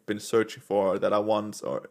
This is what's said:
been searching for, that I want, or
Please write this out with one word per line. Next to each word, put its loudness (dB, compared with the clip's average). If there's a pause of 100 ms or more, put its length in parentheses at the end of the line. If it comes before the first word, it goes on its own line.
been -4
searching 0
for, 2
that 0
I 4
want, -2
or -6